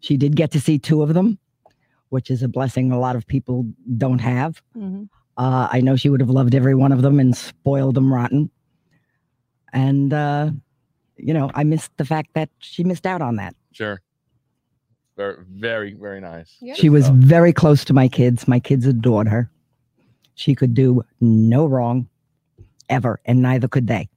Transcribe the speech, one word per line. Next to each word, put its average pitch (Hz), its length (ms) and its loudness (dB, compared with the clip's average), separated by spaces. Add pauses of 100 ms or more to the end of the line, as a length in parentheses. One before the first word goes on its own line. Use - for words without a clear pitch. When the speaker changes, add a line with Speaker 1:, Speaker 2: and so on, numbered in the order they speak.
Speaker 1:
She - 160 -2
did 143 200 0
get 156 160 0
to 151 80 -2
see 151 180 0
two 151 240 0
of 151 120 -2
them, 190 240 0 (720)
which 131 200 -6
is 123 120 -4
a 131 60 -2
blessing 127 440 -2
a 127 60 0
lot 127 180 -2
of 117 100 -8
people 127 400 -4 (300)
don't 127 240 0
have. 127 420 -4 (140)
Speaker 2:
Mm-hmm. 196 280 -10 (320)
Speaker 1:
Uh, 127 340 0
I 127 100 0
know 131 160 2
she 127 120 0
would 139 120 2
have 127 100 0
loved 127 240 2
every 131 200 2
one 135 180 2
of 127 100 2
them 139 180 4
and 127 160 2
spoiled 135 600 -4
them 135 160 2
rotten. 127 380 -2 (1200)
And, 139 420 0
uh, 147 360 -2 (680)
you 147 180 -4
know, 139 200 -2
I 147 100 -2
missed 156 340 0
the 156 60 -2
fact 151 300 -6
that 156 140 -4 (120)
she - 240 -8
missed 180 220 -4
out 185 140 -4
on 120 160 -4
that. 92 180 -10 (180)
Speaker 3:
Sure. 104 280 -10 (1160)
Very, 98 200 -8 (140)
very, 104 440 -8
very 98 260 -14
nice. 82 400 -18
Speaker 2:
Yep. 247 160 -16
Speaker 1:
She - 80 -2
Speaker 3:
Good 151 60 4
Speaker 1:
was 147 160 6
Speaker 3:
stuff. 135 100 4
Speaker 1:
very 160 360 6
close 147 340 2
to - 60 0
my 131 160 4
kids. 123 400 0
My 123 120 2
kids 131 260 -2
adored 113 420 0
her. 113 220 -2 (840)
She - 180 0
could 123 200 0
do 123 280 2 (180)
no 113 460 4
wrong 123 420 -2 (800)
ever, 117 360 -2
and 123 180 2
neither 127 260 0
could 123 200 -2
they. 107 280 -6